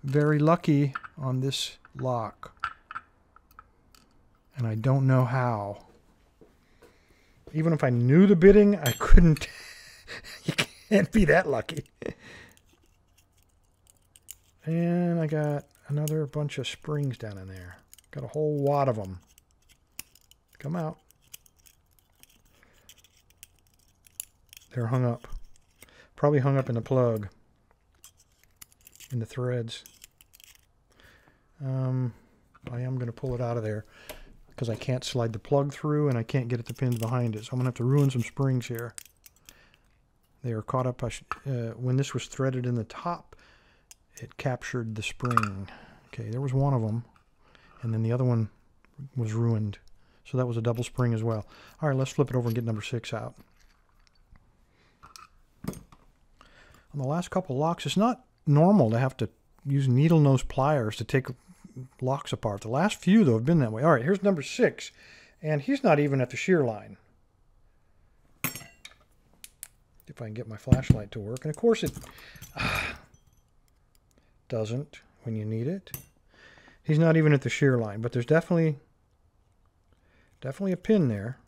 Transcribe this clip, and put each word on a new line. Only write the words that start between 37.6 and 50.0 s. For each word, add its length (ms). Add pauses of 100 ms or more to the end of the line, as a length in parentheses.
have 60
to 100
ruin 260
some 120
springs 440
here. 280 (1500)
They 100
are 100
caught 240
up. 180
I 40
sh-, 140 (240)
uh, 300
when 200
this 180
was 120
threaded 400
in 80
the 100
top, 520 (800)
it 200
captured 600
the 60
spring. 640 (400)
Okay, 220
there 100
was 120
one 220
of 80
'em, 220 (800)
and 120
then 80
the 100
other 120
one 260 (680)
was 160
ruined. 460 (460)